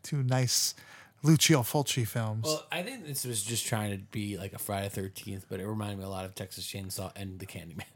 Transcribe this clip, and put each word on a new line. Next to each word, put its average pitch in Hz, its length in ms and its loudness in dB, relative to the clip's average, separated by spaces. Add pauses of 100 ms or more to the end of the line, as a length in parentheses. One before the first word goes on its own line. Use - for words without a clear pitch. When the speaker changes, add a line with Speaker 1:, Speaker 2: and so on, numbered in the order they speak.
Speaker 1:
Two 143 200 0
nice 127 520 4 (500)
Lucio 156 360 8
Fulci 131 460 2
films. 110 400 -2
Speaker 2:
Well, 156 260 0
I 170 100 -2
think 226 240 -8
this 139 180 -4
was 117 200 -2
just 113 220 -2
trying 104 260 2
to 98 60 -4
be 104 400 -4
like 95 160 -8
a - 40 -12
Friday 101 300 -2
Thirteenth, 95 600 -6
but 98 120 -6
it 95 60 -6
reminded 104 320 -4
me 95 60 -6
a 95 40 -6
lot 95 160 -6
of 95 100 -10
Texas 92 320 -8
Chainsaw 95 480 -6
and 95 240 -8
The 98 80 -10
Candyman. 82 380 -10 (120)